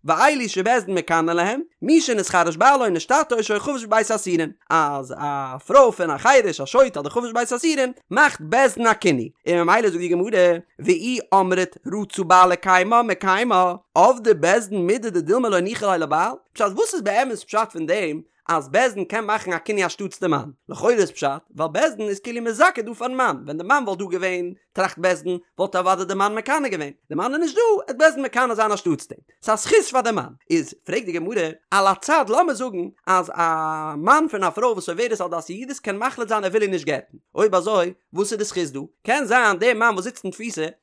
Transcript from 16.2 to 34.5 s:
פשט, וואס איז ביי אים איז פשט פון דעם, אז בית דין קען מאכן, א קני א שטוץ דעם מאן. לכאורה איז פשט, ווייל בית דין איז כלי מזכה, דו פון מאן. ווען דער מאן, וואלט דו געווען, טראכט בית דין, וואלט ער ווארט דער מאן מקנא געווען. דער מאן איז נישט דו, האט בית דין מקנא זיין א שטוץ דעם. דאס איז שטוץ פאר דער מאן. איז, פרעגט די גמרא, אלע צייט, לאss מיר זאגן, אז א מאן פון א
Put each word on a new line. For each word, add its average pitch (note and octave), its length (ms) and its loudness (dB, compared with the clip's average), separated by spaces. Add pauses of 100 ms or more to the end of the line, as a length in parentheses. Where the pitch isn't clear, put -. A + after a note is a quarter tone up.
פשט, - 120 -2 (100)
וואס G#4+ 200 -2
איז E4 80 -4
ביי G3+ 160 0
אים C4 120 0
איז A3 140 -8
פשט G#3+ 280 -2
פון D#3+ 140 -6
דעם, D#3+ 340 -2 (280)
אז D#3 200 -2
בית G#3+ 260 2
דין G3 100 -6
קען G#3+ 200 -6
מאכן, G#3 280 -4
א E3+ 60 -2
קני G3 280 -2
א - 20 -4
שטוץ - 320 -10
דעם F3+ 100 -2
מאן. C#3+ 200 -2 (180)
לכאורה D#3 240 0
איז G#3 180 2
פשט, - 180 -4 (280)
ווייל D#3 160 -4
בית A#3+ 240 0
דין G#3+ 120 -6
איז G3+ 120 -6
כלי A#3 200 -8
מזכה, A#3 420 0
דו A3 120 -10
פון B3 200 -6
מאן. B3 300 0
ווען D3+ 120 -10
דער F3 100 -8
מאן, C#4 180 2
וואלט G3 140 -6
דו G3 100 -6
געווען, F3+ 440 -4 (200)
טראכט F#3 260 -4
בית F3+ 200 0
דין, F3 200 -6 (200)
וואלט F#3+ 160 -4
ער F#3 80 0
ווארט F#3 160 2
דער F#3+ 180 -4
מאן G3+ 180 0
מקנא C4+ 340 -2
געווען. D#3 220 -6 (200)
דער D#3 80 -6
מאן B3 160 -4
איז D#4 60 -2
נישט E4 140 -2
דו, A4 340 2
האט B3+ 80 -8
בית D#4 180 6
דין C4+ 100 -6
מקנא B3 300 -2
זיין G#3+ 180 0
א G#3 40 0
שטוץ - 320 -4
דעם. - 100 -20 (280)
דאס - 20 -2
איז A3 120 0
שטוץ - 300 4
פאר C4 100 2
דער B3 120 -2
מאן. B2 200 -6 (180)
איז, D#3+ 240 0 (100)
פרעגט G#3+ 200 -4
די F3+ 80 -8
גמרא, E3+ 360 -2 (240)
אלע G3 220 4
צייט, C#4+ 340 0
לאss B3 140 2
מיר E4 120 0
זאגן, G3 340 -6 (180)
אז F#3 280 0
א - 80 -2 (540)
מאן B3 340 4
פון F#3+ 140 -4
א F3 60 2